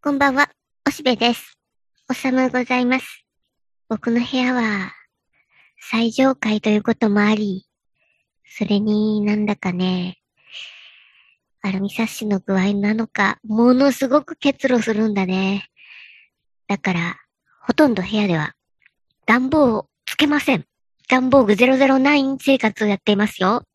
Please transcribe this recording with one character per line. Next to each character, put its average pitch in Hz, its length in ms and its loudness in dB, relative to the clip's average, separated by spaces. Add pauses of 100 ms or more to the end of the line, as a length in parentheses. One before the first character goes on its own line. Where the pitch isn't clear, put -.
こ 285 60 0
ん 277 80 -2
ば 277 100 4
ん 262 60 -2
は、 285 160 0 (360)
お - 40 0
し - 100 -12
べ 254 140 0
で 240 180 0
す。 - 240 -12 (500)
お 254 60 -6
さ 262 180 -4
む 262 200 0
ご 254 120 -2
ざ 247 140 -2
い 247 80 0
ま 254 140 0
す。 - 260 -16 (640)
僕 226 220 -4
の 240 120 0
部 254 140 -6
屋 254 160 0
は、 208 400 -4 (880)
最 226 320 -2
上 262 240 2
階 214 260 -4
と 220 80 0
い 208 60 4
う 208 80 0
こ 233 100 0
と 220 160 0
も 208 120 2
あ 208 120 4
り、 202 320 -4 (800)
そ - 200 -6
れ 202 140 0
に 214 420 0
な 208 140 0
ん 208 120 -2
だ 208 80 -2
か 180 180 -4
ね、 185 460 -2 (1400)
ア 190 80 -2
ル 190 100 -2
ミ 196 80 -4
サ - 140 -4
ッ - 20 0
シ 220 220 -8
の 196 120 0
具 190 160 -4
合 196 200 0
な 208 180 0
の 220 140 -4
か、 196 360 -2
も 233 300 4
の 269 180 4
す 269 160 -4
ご 294 140 2
く - 140 -14
結 - 320 -2
露 247 120 2
す 220 140 -2
る 214 160 0
ん 202 60 -4
だ 190 100 0
ね。 190 460 -2 (960)
だ 202 100 -2
か 190 160 -4
ら、 175 240 -4 (440)
ほ - 120 -4
と 302 140 4
ん 226 80 0
ど 190 80 -2
部 190 60 -8
屋 208 180 0
で 165 100 0
は 151 160 -4 (720)
暖 254 240 2
房 269 260 4
を - 140 -8 (160)
つ - 80 -10
け 302 140 2
ま 294 120 0
せ - 160 0
ん。 151 100 -8 (440)
暖 254 220 2
房 262 140 6
具 202 100 4
ゼ 233 100 4
ロ 262 120 4
ゼ 269 100 4
ロ 269 100 4
ナ 277 160 2
イ 277 80 4
ン 269 160 -2
生 269 220 0
活 220 240 -2
を 214 40 2
や 196 100 0
っ - 60 -12
て 208 80 0
い 208 40 4
ま 208 100 2
す - 160 -8
よ。 208 220 0 (120)